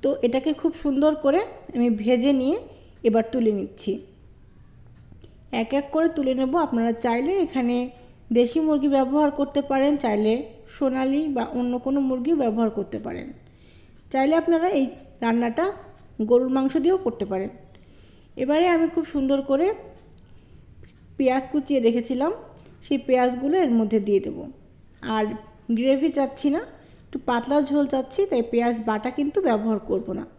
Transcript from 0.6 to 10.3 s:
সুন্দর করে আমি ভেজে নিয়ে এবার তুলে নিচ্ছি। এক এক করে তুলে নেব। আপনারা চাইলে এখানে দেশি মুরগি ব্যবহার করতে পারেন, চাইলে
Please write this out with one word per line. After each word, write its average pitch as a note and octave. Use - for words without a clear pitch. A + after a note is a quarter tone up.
সুন্দর D4
করে D4+
আমি A#3+
ভেজে A#3
নিয়ে C#4
এবার A3+
তুলে A#3
নিচ্ছি। G3
এক A3+
এক C#4
করে D#4+
তুলে C#4
নেব। C4
আপনারা A#3
চাইলে B3
এখানে B3
দেশি A#3+
মুরগি D4+
ব্যবহার C#4
করতে C#4+
পারেন, C#4
চাইলে A3